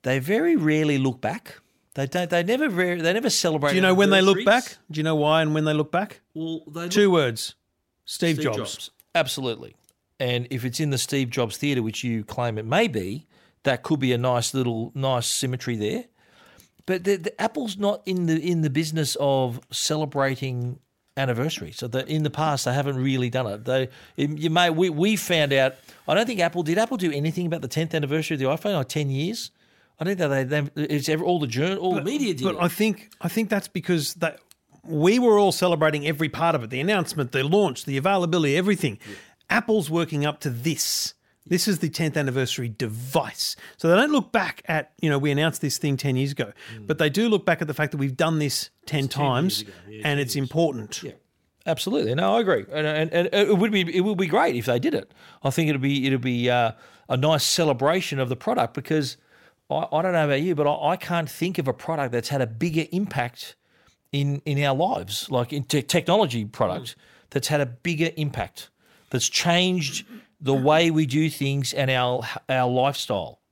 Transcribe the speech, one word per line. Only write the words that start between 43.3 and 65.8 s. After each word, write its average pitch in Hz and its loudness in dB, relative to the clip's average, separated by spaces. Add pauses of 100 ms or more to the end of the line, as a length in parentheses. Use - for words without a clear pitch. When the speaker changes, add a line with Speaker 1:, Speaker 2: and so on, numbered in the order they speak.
Speaker 2:
So - 2
they 175 8
don't 285 4
look 277 0
back 185 -2
at, 156 -2 (100)
you 160 2
know, 143 2
"We 143 2
announced 151 0
this 139 -2
thing 139 0
ten 131 -2
years 135 0
ago," 117 -6 (220)
Speaker 1:
Mm. 107 -16
Speaker 2:
but 151 -2
they 151 2
do 202 2
look 214 2
back 170 2
at 156 -2
the 151 -6
fact 151 -2
that 151 -6
we've 139 -2
done 160 2
this - -2 (160)
ten 139 -2
Speaker 1:
It's 131 -6
ten 143 0
Speaker 2:
times 139 2
Speaker 1:
years 101 -14
ago. - -20 (120)
Yeah, 107 -18
Speaker 2:
and 107 -14
Speaker 1:
ten 143 0
Speaker 2:
it's 127 -4
Speaker 1:
years. 139 -2
Speaker 2:
important. 135 -2
Speaker 1:
Yeah, 120 -12 (540)
absolutely. 156 -2
No, 190 2
I 240 2
agree. 143 0
And, 151 -2
and, 156 -2
and 175 0
it 202 4
would 208 2
be, 196 2
it 175 0
would 202 0
be 185 0
great 165 2
if 117 -4
they 123 2
did 302 0
it. - -6 (320)
I 135 2
think 156 0
it'd 139 0
be, 139 0
it'd 135 2
be, 123 0
uh, 120 2 (340)
a 127 0
nice 147 2
celebration 147 0
of 123 -2
the 127 -2
product 139 -2
because 147 -2 (540)
I, 147 -2
I 156 0
don't 185 0
know 160 4
about 139 2
you, 180 0
but 147 2
I, 151 2
I 185 2
can't 170 -2
think 175 -4
of 139 -2
a 123 -2
product 143 -4
that's 120 -2
had 139 0
a 117 0
bigger 156 -2
impact 151 -4 (560)
in, 143 -2
in 143 0
our 135 2
lives, 135 -4
like 123 0
in 147 -4
te-, 147 0